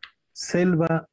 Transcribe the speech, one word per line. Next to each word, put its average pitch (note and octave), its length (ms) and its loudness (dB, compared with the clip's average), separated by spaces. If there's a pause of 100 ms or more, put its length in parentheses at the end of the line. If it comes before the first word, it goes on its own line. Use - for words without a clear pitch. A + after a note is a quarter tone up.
(360)
¿Selva E3 760 0